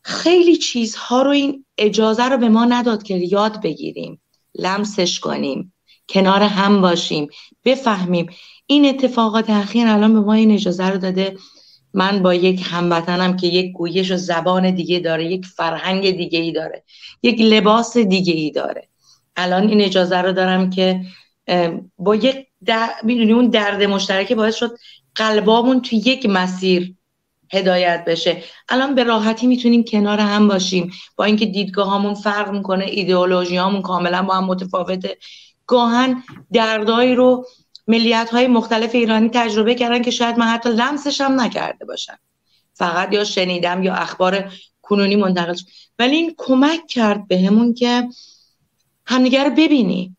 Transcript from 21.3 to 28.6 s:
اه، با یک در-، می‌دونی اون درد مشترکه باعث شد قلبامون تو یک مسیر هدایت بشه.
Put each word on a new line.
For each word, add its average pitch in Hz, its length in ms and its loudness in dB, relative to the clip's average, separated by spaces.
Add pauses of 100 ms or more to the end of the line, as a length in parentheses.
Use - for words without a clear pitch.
اه، 175 240 0 (260)
با 196 180 0
یک 269 320 -2 (180)
در-، 226 380 -2
می‌دونی 226 280 2
اون 240 180 4
درد 202 340 0
مشترکه 196 520 -2
باعث 220 200 0
شد 233 220 -6 (380)
قلبامون 220 680 2
تو 233 140 -4
یک 254 340 0
مسیر 185 680 0 (560)
هدایت 180 540 0
بشه. 165 380 -2 (260)